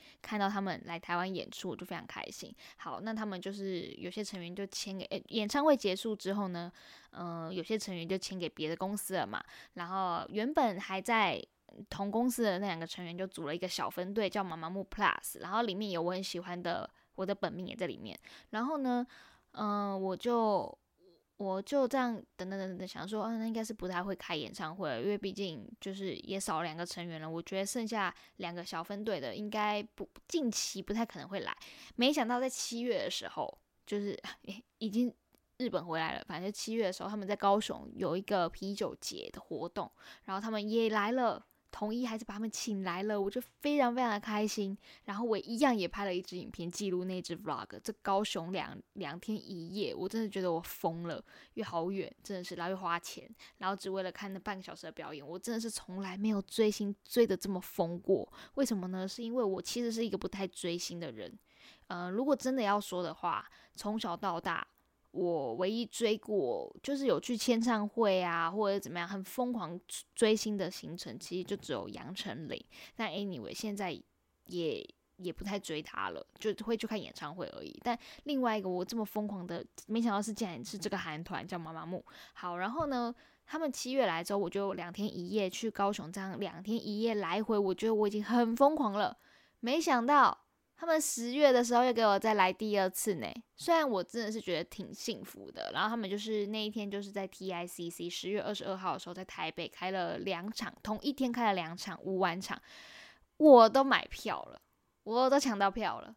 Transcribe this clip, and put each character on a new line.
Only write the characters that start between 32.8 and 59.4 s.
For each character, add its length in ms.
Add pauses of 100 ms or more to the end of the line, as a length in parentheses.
的 100
时 200
候， 280 (280)
就 140
是， 200 (280)
诶， 160 (160)
已 100
经 240 (440)
日 120
本 160
回 140
来 180
了， 100
反 140
正 100
就 40
七 180
月 120
的 80
时 100
候， 60
他 60
们 120
在 80
高 240
雄 360
有 220
一 40
个 280
啤 260
酒 240
节 320
的 80
活 300
动， 200 (360)
然 100
后 60
他 100
们 180
也 200
来 240
了。 320 (260)
统 220
一 120
还 120
是 80
把 80
他 60
们 100
请 340
来 200
了， 160
我 100
就 100 (220)
非 160
常 160
非 80
常 100
的 80
开 260
心。 320 (280)
然 120
后 80
我 120
一 220
样 160
也 120
拍 160
了 100
一 80
支 160
影 120
片 200
记 200
录 160
那 160
支 160
vlog， 300 (160)
这 180
高 220
雄 280
两， 260 (160)
两 260
天 180
一 320
夜， 240
我 160
真 120
的 60
觉 140
得 100
我 80
疯 440
了， 140 (360)
因 80
为 20
好 280
远， 200 (120)
真 140
的 60
是， 120
然 100
后 60
又 60
花 220
钱， 300 (300)
然 100
后 60
只 140
为 140
了 80
看 220
那 60
半 180
个 60
小 100
时 100
的 80
表 220
演， 120
我 120
真 160
的 80
是 80
从 320
来 160
没 120
有 120
追 300
星 320
追 220
得 120
这 100
么 140
疯 380
过。 320 (240)
为 100
什 100
么 120
呢？ 200
是 160
因 120
为 80